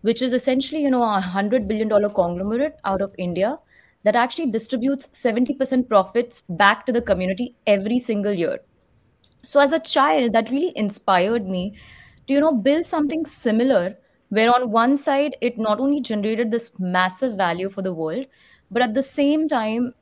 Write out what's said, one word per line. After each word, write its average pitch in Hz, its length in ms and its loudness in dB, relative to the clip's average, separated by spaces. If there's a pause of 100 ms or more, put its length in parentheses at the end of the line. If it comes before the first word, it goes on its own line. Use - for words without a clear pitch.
which 226 180 0
is 254 140 0
essentially, 269 480 0
you 277 80 2
know, 254 120 2
a 208 160 0
hundred 202 480 -2
billion 214 220 -2
dollar 208 220 2
conglomerate 202 760 -2
out 190 160 -2
of 196 160 -6
India 180 420 -2 (440)
that 208 120 2
actually 247 360 0
distributes 254 680 -2
seventy 240 380 0
percent 254 340 -2
profits 226 540 0
back 202 420 2
to 254 80 -2
the 233 80 0
community 190 560 -2 (100)
every 214 320 2
single 208 360 -2
year. 170 240 -2 (880)
So 285 140 4
as 285 120 4
a 320 60 0
child, 285 560 2
that 226 160 2
really 294 260 2
inspired 202 720 0
me 190 260 -6 (520)
to, 269 80 0
you 285 60 4
know, 311 120 4
build 277 320 2
something 311 400 -2
similar, 220 720 0 (320)
where 226 260 2
on 247 160 0
one 240 280 2
side, 285 420 0
it 240 160 -2
not 214 240 -2
only 277 220 0
generated 220 480 -2
this 226 280 -4
massive 185 600 -2
value 185 320 -2
for 196 100 -10
the 185 140 -4
world, 160 320 -6 (440)
but 226 120 0
at 226 100 -2
the 262 100 0
same 294 460 0
time 240 540 -2